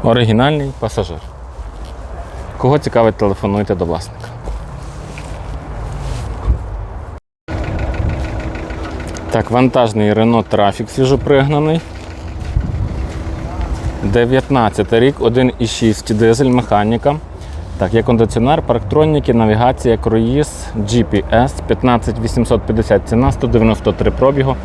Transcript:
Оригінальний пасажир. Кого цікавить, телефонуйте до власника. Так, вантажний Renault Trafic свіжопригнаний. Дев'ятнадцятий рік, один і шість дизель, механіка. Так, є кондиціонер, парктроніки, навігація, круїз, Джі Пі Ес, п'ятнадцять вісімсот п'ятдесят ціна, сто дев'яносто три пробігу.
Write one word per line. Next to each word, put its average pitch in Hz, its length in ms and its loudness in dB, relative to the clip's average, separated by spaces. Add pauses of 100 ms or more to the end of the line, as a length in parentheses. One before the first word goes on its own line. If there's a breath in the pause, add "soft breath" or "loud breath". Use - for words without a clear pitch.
Оригінальний 123 760 4
пасажир. 90 380 -4 (1400)
Кого 135 220 4
цікавить, 113 360 2
телефонуйте 101 600 0
до 90 100 -2
власника. - 420 -6 (4000)
Так, 110 200 0
вантажний 113 600 4
Renault 110 380 4
Trafic 104 360 2
свіжопригнаний. 143 920 2 (2250)
Дев'ятнадцятий 120 960 2
рік, 135 200 4
один 120 400 4
і 120 80 0
шість 110 500 0
дизель, 117 320 4
механіка. 117 680 2 (600 loud breath)
Так, 95 160 -2
є 113 100 4
кондиціонер, 120 580 2
парктроніки, 143 720 2
навігація, 117 640 4
круїз, 113 680 0 (220)
Джі 117 160 4
Пі 104 200 0 (100)
Ес, 123 200 4 (140)
п'ятнадцять 120 520 0
вісімсот 113 420 0
п'ятдесят 110 480 2
ціна, 120 220 2
сто - 160 -2
дев'яносто 110 460 2
три - 180 0
пробігу. 135 540 2